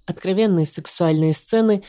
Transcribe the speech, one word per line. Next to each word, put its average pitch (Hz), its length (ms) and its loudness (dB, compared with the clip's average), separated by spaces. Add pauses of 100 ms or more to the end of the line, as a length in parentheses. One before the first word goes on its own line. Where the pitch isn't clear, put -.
откровенные 185 580 0
сексуальные 160 680 0
сцены, 220 560 0